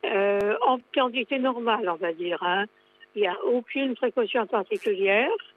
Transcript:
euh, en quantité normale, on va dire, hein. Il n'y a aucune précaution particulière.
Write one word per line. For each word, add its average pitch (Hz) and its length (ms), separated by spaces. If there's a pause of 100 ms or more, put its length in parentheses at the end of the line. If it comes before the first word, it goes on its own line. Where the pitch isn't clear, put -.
euh, 202 500 (100)
en 254 120 (160)
quantité 254 440
normale, 233 520
on 165 60
va 170 180
dire, 170 280
hein. 180 220 (500)
Il 208 60
n'y 196 80
a 180 160
aucune 247 500
précaution 233 520
particulière. 202 840 (280)